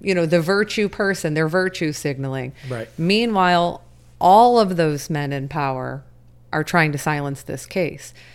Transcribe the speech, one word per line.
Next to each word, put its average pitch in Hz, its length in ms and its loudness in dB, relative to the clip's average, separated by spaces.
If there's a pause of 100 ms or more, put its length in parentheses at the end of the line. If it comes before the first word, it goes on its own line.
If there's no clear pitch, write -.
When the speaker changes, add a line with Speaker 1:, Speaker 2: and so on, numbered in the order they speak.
Speaker 1:
you 190 140 -2
know, 175 100 2
the 165 140 4
virtue 202 480 0
person, 190 460 -2
they're 156 160 0
virtue 185 420 -2
signaling. 135 600 -6 (160)
Speaker 2:
Right. 117 180 -8 (100)
Speaker 1:
Meanwhile, 180 840 2 (400)
all 233 380 8
of 190 160 2
those 151 340 0
men 143 220 -4
in 139 160 -6
power 135 560 -6 (480)
are 156 120 -2
trying 156 280 2
to 143 60 -4
silence 143 440 -4
this 143 240 -10
case. - 480 -6 (220)